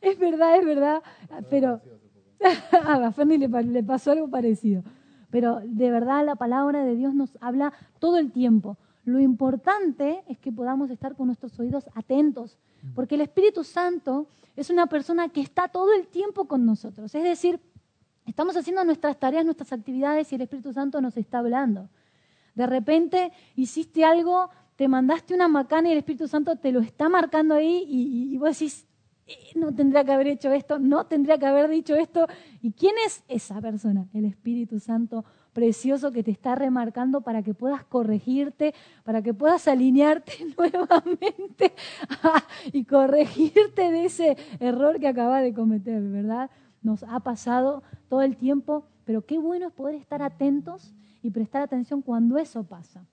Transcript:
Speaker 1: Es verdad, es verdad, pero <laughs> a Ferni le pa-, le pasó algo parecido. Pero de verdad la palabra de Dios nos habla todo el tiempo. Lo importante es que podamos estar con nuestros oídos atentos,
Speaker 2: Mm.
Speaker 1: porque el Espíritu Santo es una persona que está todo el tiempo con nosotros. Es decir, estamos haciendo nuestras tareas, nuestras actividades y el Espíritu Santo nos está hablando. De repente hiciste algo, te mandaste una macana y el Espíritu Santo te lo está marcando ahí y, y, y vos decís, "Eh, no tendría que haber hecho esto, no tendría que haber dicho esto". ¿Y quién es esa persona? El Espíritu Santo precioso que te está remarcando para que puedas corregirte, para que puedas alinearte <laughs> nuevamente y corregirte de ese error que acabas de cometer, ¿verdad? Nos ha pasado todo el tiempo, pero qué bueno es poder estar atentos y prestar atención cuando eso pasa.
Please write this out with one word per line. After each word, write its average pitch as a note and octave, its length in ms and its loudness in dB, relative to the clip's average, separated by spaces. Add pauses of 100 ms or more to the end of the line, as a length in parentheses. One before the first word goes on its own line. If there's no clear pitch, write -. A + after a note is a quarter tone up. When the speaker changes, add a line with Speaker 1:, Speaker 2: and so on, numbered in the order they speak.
Speaker 1:
Es G4 180 0
verdad, E4 400 4
es F4+ 80 4
verdad, D4+ 360 2 (460)
pero B3+ 320 0 (600)
<laughs> F4 440 4
a C4 280 2
Ferni D4 260 4
le C4+ 100 2
pa-, A#3+ 140 0
le A#3+ 200 -2
pasó C4 300 -2
algo D#4 160 0
parecido. A3+ 540 0 (480)
Pero A#3 340 0
de A#3+ 260 0
verdad B3 360 0
la C#4+ 100 -2
palabra C#4 480 0
de B3 100 0
Dios C4+ 200 -2
nos C#4 260 -2
habla C4+ 320 -2 (280)
todo F4 180 2
el D4 120 0
tiempo. A3 460 2 (280)
Lo B3 140 0
importante C#4 1080 0
es B3+ 100 -10
que C4 140 -10
podamos B3+ 380 -4
estar C4+ 260 -10
con C4 100 -4
nuestros B3 320 -6
oídos B3 360 -6
atentos, B3+ 640 0 (240)
Speaker 2:
Mm. C3+ 120 -14
Speaker 1:
porque C4 200 -4
el D4 80 0
Espíritu F#4 420 2
Santo D#4 640 -4 (300)
es C#4+ 120 -8
una F4 200 4
persona E4 420 -2
que D4 100 -4
está F4+ 280 -2
todo F#4 260 2
el F#4+ 120 0
tiempo G4 400 -6
con C4 200 0
nosotros. G#3+ 480 -4
Es D4+ 100 -4
decir, F4 340 0 (680)
estamos D#4+ 320 -4
haciendo F4+ 260 -2
nuestras D4 340 0
tareas, D4 280 0
nuestras D#4 260 -4
actividades C4+ 600 -2
y - 20 -6
el B3+ 80 -4
Espíritu B3+ 320 -10
Santo C#4 260 -4
nos B3+ 160 -4
está A#3+ 220 -4
hablando. A#3+ 500 -2 (640)
De A#3+ 120 -2
repente D#4+ 680 0 (240)
hiciste D#4+ 480 0
algo, F4 460 4 (260)
te C4+ 100 0
mandaste C4+ 480 2
una F4+ 140 4
macana D#4 400 2
y E4+ 40 4
el D#4 60 4
Espíritu D4 300 -4
Santo D4+ 280 0
te C4 160 -2
lo B3+ 80 2
está A3+ 280 -2
marcando D#4+ 460 2
ahí E4 340 2
y, B3+ 140 -2 (280)
y, C4+ 40 -4
y - 40 -4
vos D4 200 0
decís, - 280 -8 (400)
"Eh, - 80 -20 (220)
no D#4+ 180 -2
tendría C#4 300 4
que C4+ 80 0
haber C4+ 160 2
hecho C#4 240 -2
esto, C#4+ 260 -2
no C#4 280 2
tendría D4+ 320 2
que C4+ 80 0
haber C#4+ 240 4
dicho D#4 260 0
esto". E4 300 2 (360)
¿Y A3+ 100 -4
quién G4 220 2 (120)
es - 220 -6
esa A3 320 -8
persona? G#3 520 -4
El G#3+ 140 -4
Espíritu A#3 540 -6
Santo A3+ 440 -4 (300)
precioso B3 560 0
que A#3 140 -4
te A3 80 -2
está B3 240 -4
remarcando B3+ 640 -2
para A3+ 240 -4
que G#3+ 100 -4
puedas C4+ 300 -6
corregirte, C4 880 -2 (300)
para A3 180 -2
que A#3 100 -4
puedas D#4 360 2
alinearte C#4 640 4
<laughs> D#4 260 -12
nuevamente F4+ 1120 0 (1000)
y C4+ 120 -2
corregirte D4+ 1080 2
de E4 140 0
ese E4 300 0 (220)
error C4 400 0
que C#4+ 80 -2
acabas B3+ 360 0
de B3 120 0
cometer, A3 480 -2
¿verdad? G#3+ 480 -6 (320)
Nos G#3+ 220 -4
ha A3+ 160 -8
pasado B3+ 640 -2 (240)
todo C4 140 2
el C4+ 140 0
tiempo, C#4+ 480 -2 (200)
pero A3 200 -4
qué D#4 140 -4
bueno F4 300 -4
es E4 40 -14
poder C#4 220 -8
estar D4 280 -10
atentos C#4 680 -4 (300)
y A#3 80 -6
prestar A3+ 320 -4
atención C#4 400 -6
cuando A#3 340 0
eso C4 280 -6
pasa. F3 480 -20